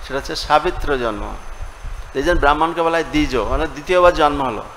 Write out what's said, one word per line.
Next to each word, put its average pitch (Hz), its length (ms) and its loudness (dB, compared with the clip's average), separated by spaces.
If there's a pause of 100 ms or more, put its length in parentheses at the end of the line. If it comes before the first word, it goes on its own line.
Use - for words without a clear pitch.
সেটা 135 120 -8
হচ্ছে 147 200 -6
সাবিত্র 151 600 0
জন্ম। 104 380 -4 (760)
এই 135 100 -2
জন্য 170 160 4
ব্রাহ্মণকে 160 420 2
বলা 165 160 2
হয় 160 60 0
দ্বিজ, 143 320 0
মানে 127 320 0
দ্বিতীয়বার 175 460 4
জন্ম 147 320 2
হলো। 104 180 -4 (140)